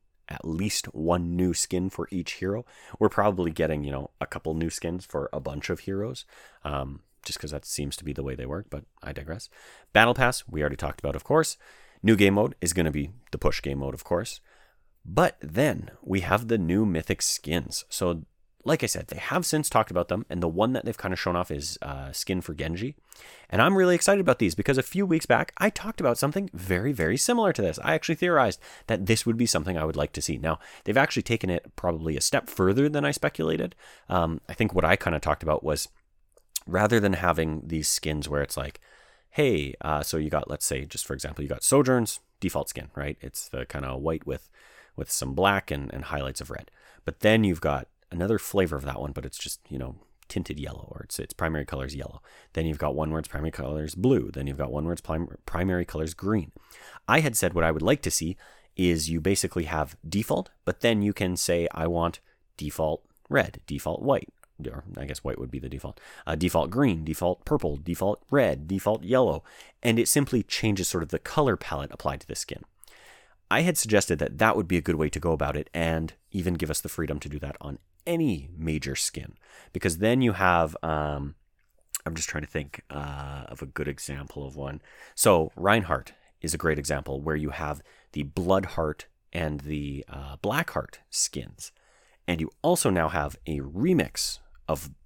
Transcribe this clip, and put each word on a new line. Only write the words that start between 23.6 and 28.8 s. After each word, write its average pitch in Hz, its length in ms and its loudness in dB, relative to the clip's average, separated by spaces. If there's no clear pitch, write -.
really 180 200 8
excited 196 260 4
about 143 160 6
these 196 160 4
because 143 240 2
a 131 60 2
few 196 200 -2
weeks 170 220 2
back, - 320 4
I 214 140 2
talked - 280 -8
about 120 200 2
something 185 340 0
very, 92 380 0
very 90 260 2
similar 226 360 4
to - 80 -2
this. 82 180 0
I 151 160 2
actually 160 200 -2
theorized 151 440 4